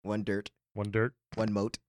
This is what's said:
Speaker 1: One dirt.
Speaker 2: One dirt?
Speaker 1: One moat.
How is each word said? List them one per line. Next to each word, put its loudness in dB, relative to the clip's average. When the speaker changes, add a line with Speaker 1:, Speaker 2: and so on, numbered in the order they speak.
Speaker 1:
One -2
dirt. -2
Speaker 2:
One -2
dirt? 2
Speaker 1:
One 2
moat. 0